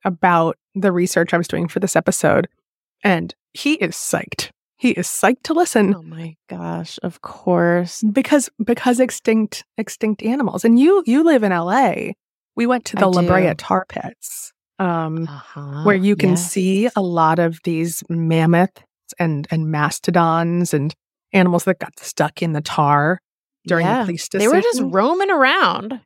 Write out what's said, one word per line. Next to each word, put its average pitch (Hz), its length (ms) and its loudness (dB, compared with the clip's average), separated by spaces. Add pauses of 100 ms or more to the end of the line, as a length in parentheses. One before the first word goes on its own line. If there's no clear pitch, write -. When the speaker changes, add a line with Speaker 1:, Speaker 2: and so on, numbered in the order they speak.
Speaker 1:
about 170 540 0 (160)
the 190 180 0
research 175 400 0
I 170 60 2
was 175 100 -2
doing 170 200 -4
for - 120 -6
this 190 160 -2
episode, - 520 2 (540)
and 175 320 0 (180)
he 294 220 -2
is 170 200 -4
psyched. - 560 -6 (260)
He 247 140 2
is 175 160 -2
psyched - 380 0
to 330 100 -4
listen. 214 400 2
Speaker 2:
Oh 170 80 -10
my 160 340 -14 (140)
gosh, 170 520 -10
of - 200 -10
course. 175 800 0
Speaker 1:
Because, 247 480 0 (120)
because 240 380 0
extinct, 220 640 0 (140)
extinct 214 440 -4
animals. 226 420 -2
And 233 140 6
you, 349 280 6
you 262 160 2
live 302 220 4
in 190 80 2
L 175 200 -2
A. 220 420 0 (420)
We 233 100 0
went 247 200 0
to - 100 -10
the 196 100 2
Speaker 2:
I - 20 4
Speaker 1:
La 180 140 2
Brea 180 260 2
Speaker 2:
do. - 60 0
Speaker 1:
Tar 185 340 -2
Pits, - 640 -14 (280)
um, 165 480 -4
Speaker 2:
Uh-huh. 143 560 -14
Speaker 1:
where 202 120 4
you 196 200 2
can 185 140 2
Speaker 2:
Yes. 175 200 0
Speaker 1:
see 190 460 0
a 214 40 0
lot 165 380 2
of 165 260 0
these 165 460 -4
mammoths 165 720 2 (360)
and, 156 320 -4
and 160 200 -2
mastodons 165 1040 0
and 147 180 -2 (400)
animals 180 320 2
that 185 140 0
got - 200 -14
stuck - 440 -4
in 165 100 -4
the 147 80 -4
tar 147 600 0 (460)
during 170 200 0
Speaker 2:
Yeah. 233 140 0
Speaker 1:
the 226 60 -2
Pleistocene. 180 340 -6
Speaker 2:
They 214 140 4
were 370 80 6
just 440 220 0
roaming 302 460 0
around. 262 600 2 (140)